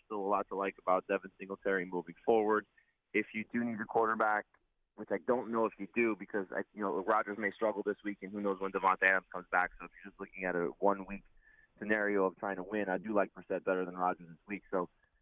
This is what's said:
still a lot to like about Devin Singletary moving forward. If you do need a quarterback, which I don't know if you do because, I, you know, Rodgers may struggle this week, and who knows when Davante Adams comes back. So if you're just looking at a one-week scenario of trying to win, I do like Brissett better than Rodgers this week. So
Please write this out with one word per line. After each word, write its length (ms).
still 140
a 80
lot 220
to 40
like 220
about 220
Devin 320
Singletary 440
moving 300
forward. 400
If 220
you 180
do 120
need 160
a 40
quarterback, 640
which 160
I 60
don't 240
know 140
if 140
you 180
do 200
because, 380
I, 60
you 80
know, 220
Rodgers 340
may 120
struggle 340
this 200
week, 180
and 80
who 100
knows 200
when 100
Davante 320
Adams 300
comes 180
back. 200
So 60
if 40
you're 80
just 80
looking 240
at 100
a 140
one-week 460
scenario 460
of 120
trying 180
to 60
win, 260
I 100
do 140
like 220
Brissett 300
better 200
than 120
Rodgers 320
this 180
week. 240
So 180